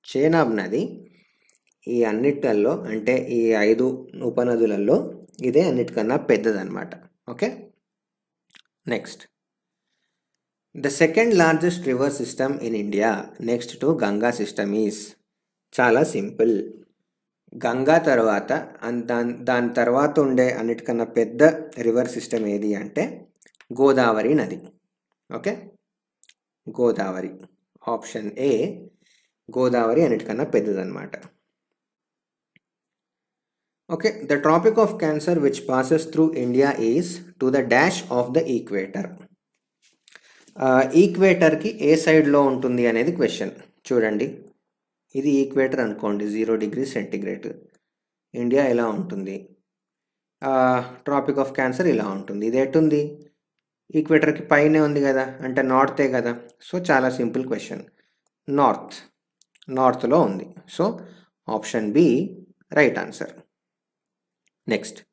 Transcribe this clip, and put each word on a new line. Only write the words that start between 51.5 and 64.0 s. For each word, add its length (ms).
ఇలా 200
ఉంటుంది. 400
ఇది 100
ఎటుంది? 720
ఈక్వేటర్‌కి 480
పైనే 360
ఉంది 220
కదా, 400
అంటే 200
నార్తే 500
కదా. 300
So 240
చాలా 180
సింపుల్ 380
క్వశ్చన్, 360
నార్త్, 440
నార్త్‌లో 520
ఉంది. 340
So 220
ఆప్షన్ 420
బి 460
రైట్ 260
ఆన్సర్. 340